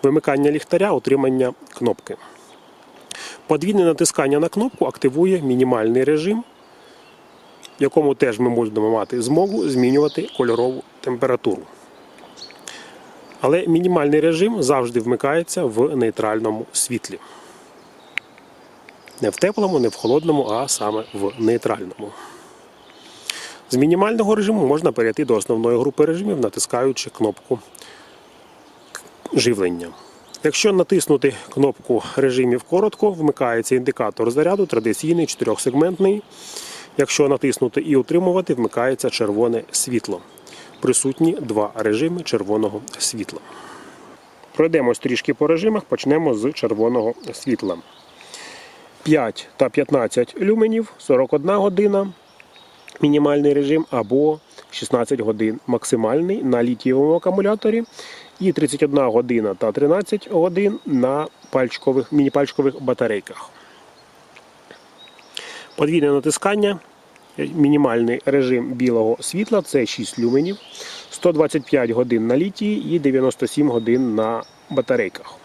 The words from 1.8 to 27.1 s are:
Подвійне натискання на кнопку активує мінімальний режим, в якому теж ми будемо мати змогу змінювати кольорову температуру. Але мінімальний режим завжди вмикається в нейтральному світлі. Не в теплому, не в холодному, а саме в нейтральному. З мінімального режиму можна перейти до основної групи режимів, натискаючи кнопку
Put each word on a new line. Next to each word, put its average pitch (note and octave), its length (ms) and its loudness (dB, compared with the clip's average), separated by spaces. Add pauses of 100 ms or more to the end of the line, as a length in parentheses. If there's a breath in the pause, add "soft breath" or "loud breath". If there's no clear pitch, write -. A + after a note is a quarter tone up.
Подвійне F3+ 360 2
натискання D3+ 560 2
на E3 100 0
кнопку A3 360 -2
активує D#3+ 560 0
мінімальний B2 640 2
режим, E3 400 0 (1400 loud breath)
в - 40 2
якому C#3 320 2
теж A2+ 240 0
ми B2 100 2
будемо A2 400 0
мати A2+ 320 0
змогу D#3+ 480 0
змінювати C#3 680 2
кольорову B2 460 0 (180)
температуру. B2 600 -2 (1800 loud breath)
Але E3+ 260 0
мінімальний E3 520 2
режим E3+ 440 0
завжди B2 360 0
вмикається C#3 640 -2
в C3 320 0
нейтральному A2 760 -2
світлі. - 480 -6 (2000 loud breath)
Не A2+ 80 2
в - 60 -6
теплому, F#3+ 440 0
не A#2 80 2
в G#2 80 -2
холодному, C#3+ 540 0
а B2 180 -2
саме G#2+ 360 -4 (100)
в G2 260 -4
нейтральному. G#2+ 720 -2 (1600 loud breath)
З B2+ 60 -2
мінімального G3+ 600 2
режиму G#3 320 0
можна D3+ 240 2
перейти A2+ 340 -2
до A#2+ 100 2
основної A2+ 440 0
групи C#3 260 2
режимів, F3 340 0
натискаючи B2 680 -2
кнопку G#2+ 500 -4 (1800 loud breath)